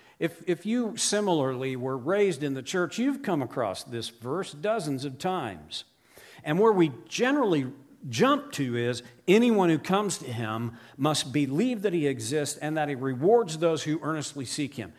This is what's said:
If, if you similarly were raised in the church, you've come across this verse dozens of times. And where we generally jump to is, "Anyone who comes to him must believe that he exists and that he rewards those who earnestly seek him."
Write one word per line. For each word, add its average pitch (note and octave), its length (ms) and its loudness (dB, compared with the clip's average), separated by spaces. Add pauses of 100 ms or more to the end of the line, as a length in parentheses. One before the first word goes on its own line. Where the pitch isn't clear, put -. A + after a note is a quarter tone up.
(180)
If, D#3+ 300 -4
if F3 160 -2
you A3+ 320 -2
similarly C3+ 800 0
were C3 220 -4
raised F3 440 2
in C#3+ 120 -2
the C3 80 -6
church, F3+ 360 -2
you've C4+ 240 0
come E3 200 0
across A2+ 420 -2
this A#2 240 -6
verse D3 440 -6
dozens D3+ 520 -2
of C#3 140 -8
times. A#2+ 640 -6 (600)
And D#3 140 2
where A3 140 6
we F3 180 4 (160)
generally A3 600 2 (420)
jump C4 440 2
to B2 240 -2
is, A#2+ 260 -2 (240)
"Anyone G#3 420 6
who D#3+ 100 4
comes G3 400 0
to B2+ 140 -8
him A2+ 460 -4 (180)
must C#3+ 360 0
believe D#3+ 500 0
that G3 100 0
he E3 140 0
exists C3+ 520 -2
and D3+ 180 -4
that D3+ 120 0
he C#3+ 60 -4
rewards D#3 640 2
those D#3+ 240 2
who D#3 200 -2
earnestly C#3+ 420 -6
seek C#3 300 -6
him." F#2+ 240 -10